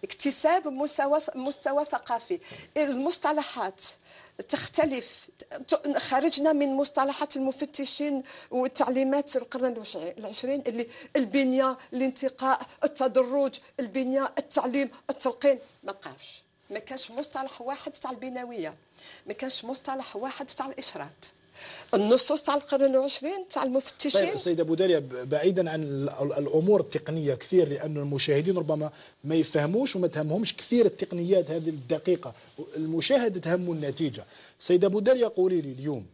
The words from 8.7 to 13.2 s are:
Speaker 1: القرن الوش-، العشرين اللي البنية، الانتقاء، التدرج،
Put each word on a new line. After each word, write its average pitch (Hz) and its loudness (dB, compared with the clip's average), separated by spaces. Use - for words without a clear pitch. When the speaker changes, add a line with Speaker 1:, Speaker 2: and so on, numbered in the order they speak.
Speaker 1:
القرن 247 -4
الوش-، 214 -8
العشرين 247 -6
اللي 233 -4
البنية، 262 4
الانتقاء، 262 0
التدرج، 262 2